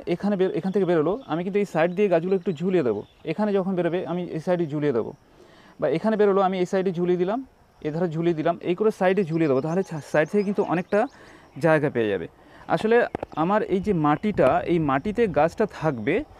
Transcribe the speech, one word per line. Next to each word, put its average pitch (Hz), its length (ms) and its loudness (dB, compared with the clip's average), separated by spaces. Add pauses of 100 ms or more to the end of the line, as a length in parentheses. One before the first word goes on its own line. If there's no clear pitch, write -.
এখানে 196 300 -2
বের-, 185 220 0
এখান 185 140 -4
থেকে 196 120 0
বেরোলো, 170 420 2
আমি 165 180 -4
কিন্তু 196 140 -2
এই 208 60 2
সাইড 175 320 0
দিয়ে 208 120 2
গাছগুলো 180 280 2
একটু 185 160 -4
ঝুলিয়ে 175 300 0
দেবো। 110 200 0 (220)
এখানে 202 280 -2
যখন 190 220 0
বেরোবে 170 320 -2
আমি 175 160 -4
এই 160 180 -8
সাইডে 175 260 0
ঝুলিয়ে 147 260 0
দেবো, 110 200 -2 (680)
বা 151 80 0
এখানে 202 280 0
বেরোলো 196 240 4
আমি 190 180 0
এই 180 80 0
সাইডে 190 260 0
ঝুলিয়ে 175 300 0
দিলাম, 226 240 -4 (420)
এধারে 165 200 -2
ঝুলিয়ে 165 260 0
দিলাম, 151 260 -2
এই 175 140 -2
করে 214 160 0
সাইডে 190 340 0
ঝুলিয়ে 160 240 0
দেবো, 131 120 4
তাহলে 170 220 0
ছা-, 160 180 -10 (120)
সাইড 156 160 2
থেকে 208 160 0
কিন্তু 196 180 -2
অনেকটা 202 440 0 (540)
জায়গা 156 300 4
পেয়ে 113 180 0
যাবে। 90 180 -2 (420)
আসলে 220 380 2 (300)
আমার 196 260 0
এই 190 180 -2
যে 196 120 0
মাটিটা, 156 720 2
এই 175 140 0
মাটিতে 175 480 0
গাছটা 165 400 0
থাকবে, 151 580 -2 (160)